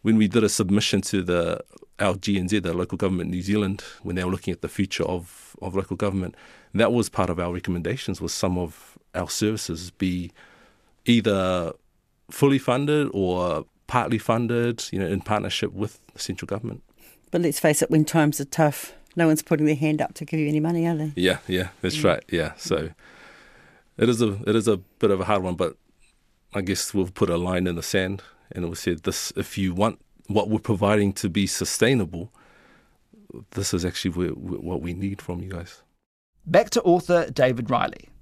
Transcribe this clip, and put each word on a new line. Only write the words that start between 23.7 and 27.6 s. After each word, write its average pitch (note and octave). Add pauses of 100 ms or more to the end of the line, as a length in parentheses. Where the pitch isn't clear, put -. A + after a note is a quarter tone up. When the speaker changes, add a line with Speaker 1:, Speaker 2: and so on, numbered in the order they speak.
Speaker 1:
it A2+
is A#2
a, G#2
it G#2
is A2+
a G#2+
bit -
of G2
a F#2
hard G2+
one, F2+
but E2+ (720)
I G2+
guess F#2+
we've F#2+
put F#2+
a E2+
line F2+